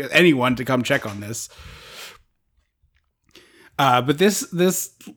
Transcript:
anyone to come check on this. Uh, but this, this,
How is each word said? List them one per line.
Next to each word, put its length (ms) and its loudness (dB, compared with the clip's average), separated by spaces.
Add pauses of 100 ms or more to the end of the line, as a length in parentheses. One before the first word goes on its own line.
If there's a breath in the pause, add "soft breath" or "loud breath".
(100)
anyone 460 4
to 80 -8
come 180 0
check 240 -2
on 140 -10
this. 280 -12 (2250 loud breath)
Uh, 220 4
but 160 -2
this, 240 0 (120)
this, 420 -2 (220)